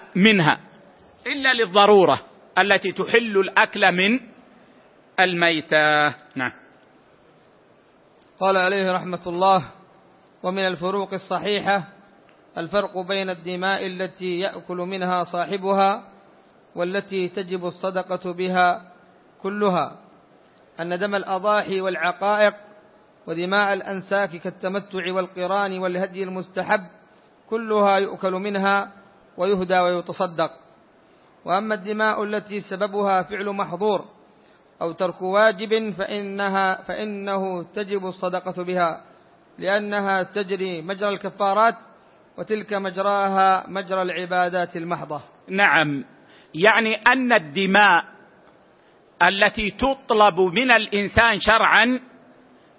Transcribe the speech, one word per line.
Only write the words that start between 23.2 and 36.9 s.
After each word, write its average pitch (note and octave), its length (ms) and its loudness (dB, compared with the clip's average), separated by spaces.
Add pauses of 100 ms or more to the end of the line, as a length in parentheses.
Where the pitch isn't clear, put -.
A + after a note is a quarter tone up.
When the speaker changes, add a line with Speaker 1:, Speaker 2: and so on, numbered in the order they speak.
Speaker 2:
ودماء F#3+ 460 0
الأنساك G3 600 -4
كالتمتع F#3 760 -6
والقران F#3 680 -2
والهدي F#3 440 -4
المستحب F#3 580 -4 (680)
كلها G#3+ 480 2
يؤكل F#3+ 340 -2
منها G3 640 -2 (440)
ويهدى F#3 420 2
ويتصدق". F3 720 -2 (960)
وأما G#3+ 280 0
الدماء G#3+ 480 -2
التي G#3 380 -6
سببها G3 600 -2
فعل G3+ 260 -8
محظور G3 560 -2 (760)
أو E3+ 100 -4
ترك F3 300 -4
واجب G#3+ 720 2
فإنها، G3 880 -2
فإنه G3 800 -6